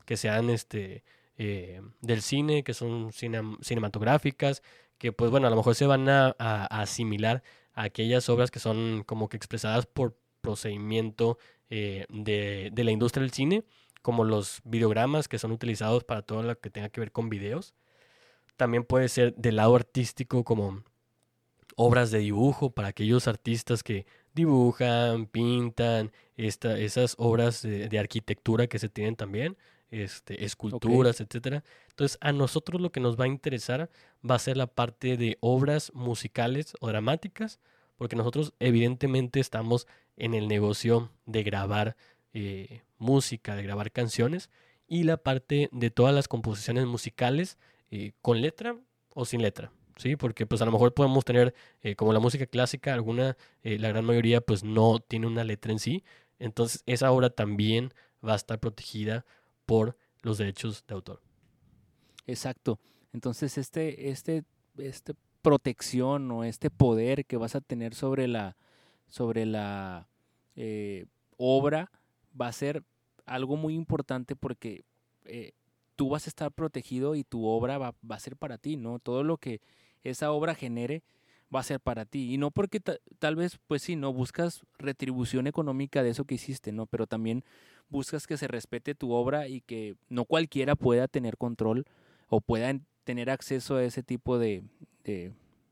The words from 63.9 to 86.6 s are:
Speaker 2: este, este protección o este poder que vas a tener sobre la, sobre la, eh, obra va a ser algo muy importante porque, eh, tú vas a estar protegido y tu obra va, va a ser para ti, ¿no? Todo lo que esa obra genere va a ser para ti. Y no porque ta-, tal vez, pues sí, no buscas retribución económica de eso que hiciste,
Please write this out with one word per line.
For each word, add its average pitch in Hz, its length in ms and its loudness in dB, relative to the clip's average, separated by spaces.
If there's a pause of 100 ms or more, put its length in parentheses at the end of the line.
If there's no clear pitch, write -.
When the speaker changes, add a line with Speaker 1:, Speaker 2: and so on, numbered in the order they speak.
Speaker 2:
este, 156 340 -4 (340)
este 135 360 -12 (280)
protección 135 880 2
o 117 140 -4
este 117 260 -4
poder 123 540 4
que 127 120 -6
vas 113 180 -4
a 139 60 -4
tener 117 340 -8
sobre 131 340 -2
la, 104 280 -6 (520)
sobre 113 380 -2
la, 101 640 -6 (480)
eh, 107 500 -10 (300)
obra 139 540 2 (480)
va 123 100 -4
a 120 40 -10
ser 143 300 -6 (420)
algo 131 320 -6
muy 156 180 -4
importante 139 600 -6
porque, 117 480 -12 (400)
eh, - 280 -16 (440)
tú 139 140 -2
vas 151 160 -4
a 160 40 -12
estar 147 220 -8
protegido 143 600 -4
y 143 100 -6
tu 113 220 -6
obra 120 320 0
va, 123 160 -8 (140)
va 107 80 -10
a - 40 -12
ser 127 160 -16
para 127 220 -12
ti, 151 180 -8
¿no? 120 220 -8
Todo 127 260 -4
lo 160 140 -2
que 113 220 -10 (440)
esa 131 260 -4
obra 156 240 -2
genere 123 480 -6 (520)
va 131 60 -2
a - 20 -4
ser 135 180 -6
para 113 240 -6
ti. 131 300 -6
Y - 40 -2
no 147 120 0
porque 202 300 -2
ta-, - 180 -6 (200)
tal 156 160 0
vez, 175 320 -4
pues 147 160 -2
sí, 170 140 -4
no 139 160 -2
buscas 127 480 -4 (180)
retribución 131 680 -2
económica 139 560 -2
de 120 80 2
eso 143 160 -4
que 139 80 -6
hiciste, 127 360 -8